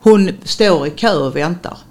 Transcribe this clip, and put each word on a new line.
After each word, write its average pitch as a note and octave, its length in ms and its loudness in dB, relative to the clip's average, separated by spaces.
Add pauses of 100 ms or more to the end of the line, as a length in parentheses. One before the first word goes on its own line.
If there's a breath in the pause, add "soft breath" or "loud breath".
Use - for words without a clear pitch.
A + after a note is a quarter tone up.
Hon G3+ 300 4 (140)
står F3 420 0
i D3+ 40 -6
kö G#3 240 -2
och C3+ 220 -4
väntar. E3 400 -6 (140)